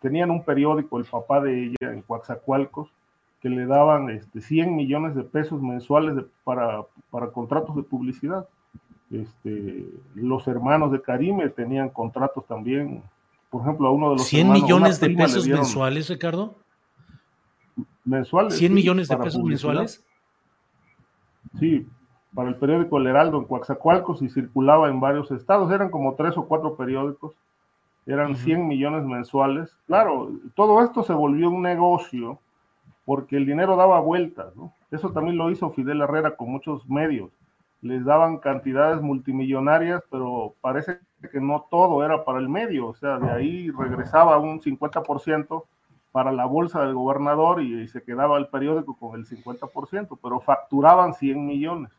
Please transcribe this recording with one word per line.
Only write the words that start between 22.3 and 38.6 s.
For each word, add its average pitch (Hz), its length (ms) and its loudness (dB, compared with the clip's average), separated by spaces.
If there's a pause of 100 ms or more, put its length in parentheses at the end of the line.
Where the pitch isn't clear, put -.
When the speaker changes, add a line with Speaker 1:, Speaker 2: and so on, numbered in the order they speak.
Speaker 1:
para 123 140 -4
el 123 80 -6
periódico 156 420 2
El 131 80 2
Heraldo 151 320 4
en 123 60 -4
Coatzacoalcos 160 760 0
y 131 60 -4
circulaba 139 600 4
en 131 100 -2
varios 143 320 -2
estados, 175 400 2
eran 190 200 0
como 135 260 -4
tres 170 200 -2
o 165 100 -6
cuatro 156 280 -2
periódicos, 139 600 -6 (720)
eran 143 260 0
Speaker 2:
Ujú. 127 80 -6
Speaker 1:
cien 160 260 0
millones 147 380 -2
mensuales. 135 840 -2
Claro, 165 460 0 (220)
todo 214 280 6
esto 240 220 0
se - 80 -2
volvió 151 360 2
un 180 140 -2
negocio 175 760 0 (640)
porque 139 320 -4
el 139 100 0
dinero 180 300 2
daba 185 240 6
vueltas, 165 560 -2
¿no? 170 180 -18 (160)
Eso 165 220 -6
también 170 240 -2
lo 165 140 0
hizo 185 200 -4
Fidel 143 300 -4
Herrera 151 360 0
con 120 140 -10
muchos 135 380 -8
medios. 135 420 -2 (520)
Les 123 220 -6
daban 160 340 4
cantidades 139 600 0